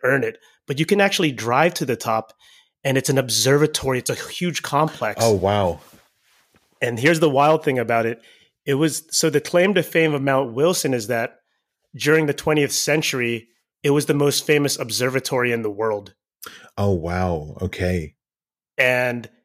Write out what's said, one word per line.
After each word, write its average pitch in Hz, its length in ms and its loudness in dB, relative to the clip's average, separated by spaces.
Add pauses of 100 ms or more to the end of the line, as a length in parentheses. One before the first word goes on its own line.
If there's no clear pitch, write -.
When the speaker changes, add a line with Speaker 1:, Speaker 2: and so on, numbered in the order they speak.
Speaker 1:
earn 131 220 2
it. 113 140 -6 (280)
But 139 120 -4
you 160 80 0
can 202 140 4
actually 196 320 2
drive 120 420 0
to 156 100 -6
the 123 120 -2
top, 113 360 -4 (520)
and 135 120 0
it's 131 140 0
an 135 80 2
observatory. 131 800 2
It's - 120 -6
a 117 40 -4
huge - 480 -6
complex. 143 600 -2
Speaker 2:
Oh, 113 120 4
wow. 95 460 0 (1000)
Speaker 1:
And 120 180 -2
here's 156 220 2
the 160 100 4
wild 151 340 2
thing 131 140 0
about 113 280 0
it. 113 140 -6 (440)
It 139 100 -2
was, 143 360 -2
so - 200 0
the 139 100 2
claim 180 340 2
to 180 80 2
fame 160 320 0
of 139 80 -2
Mount 135 320 0
Wilson 151 400 0
is 113 140 -4
that 120 280 -4 (580)
during 151 320 2
the 139 80 -2
twentieth 151 380 0
century, 123 760 -2 (340)
it 147 80 2
was 147 160 2
the 151 80 2
most 143 320 0
famous 143 320 2
observatory 123 720 -2
in 117 100 -2
the 107 80 -4
world. 104 440 -4 (640)
Speaker 2:
Oh, 101 140 2
wow. 85 680 -2
Okay. 90 540 -4 (640)
Speaker 1:
And 123 500 0 (160)